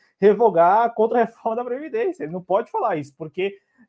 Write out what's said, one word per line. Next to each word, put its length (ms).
revogar 760
contra 280
a 40
reforma 300
da 100
Previdência. 580
Ele 100
não 100
pode 260
falar 280
isso, 200
porque, 400